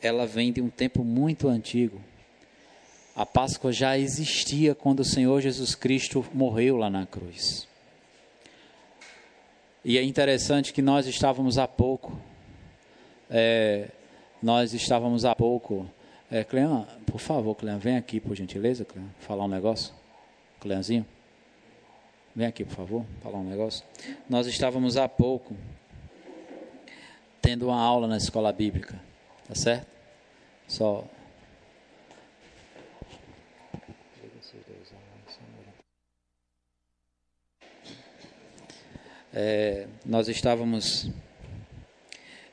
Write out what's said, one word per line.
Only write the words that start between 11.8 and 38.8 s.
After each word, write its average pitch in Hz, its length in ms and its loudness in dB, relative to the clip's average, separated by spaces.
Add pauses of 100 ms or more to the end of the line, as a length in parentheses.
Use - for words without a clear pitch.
é, 113 580 4 (540)
nós 117 320 4
estávamos 120 500 2
há 120 100 4
pouco, 113 560 0 (400)
é, 110 140 0
Clean, 131 420 0 (200)
por - 140 -4
favor, 110 360 -2
Clean, 104 220 -4
vem 117 180 0
aqui, 113 240 -4
por 107 160 -6
gentileza, 104 480 -2
Clean, 95 240 -14 (120)
falar 101 260 -6
um 101 40 -2
negócio. 98 440 -2 (680)
Cleanzinho, 101 460 -2 (1300)
vem 113 100 0
aqui, 113 180 -6
por - 120 -10
favor, 104 300 -6 (180)
falar 101 160 -10
um 92 100 -8
negócio. 107 340 -4 (460)
Nós 123 160 0
estávamos 127 500 0
há 131 120 2
pouco 123 480 0 (1900)
tendo 120 280 0
uma 123 120 0
aula 120 260 4
na 110 100 0
escola 107 340 0
bíblica, - 500 -4 (460)
tá - 80 -16
certo? 120 320 -2 (800)
Só. 107 360 0 (4000)